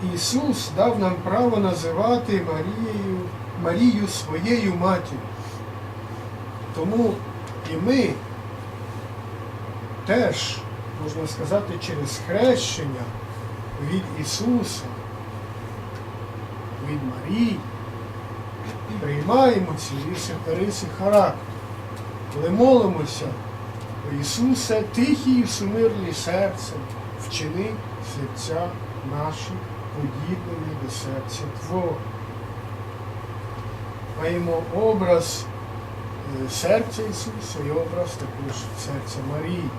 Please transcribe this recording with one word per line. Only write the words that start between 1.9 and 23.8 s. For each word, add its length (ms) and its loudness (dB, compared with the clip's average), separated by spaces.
Марією, 840 0
Марію 440 6
своєю 680 2
матір'ю. 440 2
Тому 380 4
і 40 -2
ми 220 6
теж, 520 2
можна 240 -4
сказати, 460 0
через 400 -4
хрещення 760 2
від 160 2
Ісуса, 600 0
від 140 0
Марії, 560 0
приймаємо 680 6
ці 320 -4
риси, 240 -4
риси 400 0
характеру. 400 6
Коли 160 0
молимося: 760 8